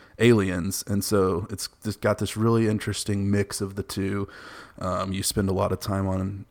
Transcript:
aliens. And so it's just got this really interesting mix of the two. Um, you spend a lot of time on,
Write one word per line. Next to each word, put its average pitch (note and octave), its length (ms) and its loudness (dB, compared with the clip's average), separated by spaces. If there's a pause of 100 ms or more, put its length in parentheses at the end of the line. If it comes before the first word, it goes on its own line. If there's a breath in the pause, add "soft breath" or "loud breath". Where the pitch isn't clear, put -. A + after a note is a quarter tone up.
(180 loud breath)
aliens. F#2+ 680 4
And G2+ 160 0
so F#2+ 480 2
it's - 180 -8 (140)
just G#2+ 180 -6
got G#2 180 2
this - 180 -4
really A2+ 320 4
interesting G2+ 600 -2
mix G2+ 300 0
of G2 140 -4
the G2 80 -6
two. G2 460 -4 (500 loud breath)
Um, F#2 340 -2
you G2 120 -2
spend G2 240 0
a F#2+ 40 2
lot F#2 200 2
of F#2 80 -2
time G2 260 0
on, F#2+ 440 -2